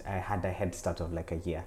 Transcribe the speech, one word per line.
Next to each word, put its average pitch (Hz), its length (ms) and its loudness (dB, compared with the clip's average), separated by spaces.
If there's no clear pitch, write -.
I 98 100 -4
had 92 280 2
a 92 60 2
head 90 220 0
start - 280 0
of, 85 120 0
like, 82 180 -2
a 82 60 2
year. 82 300 0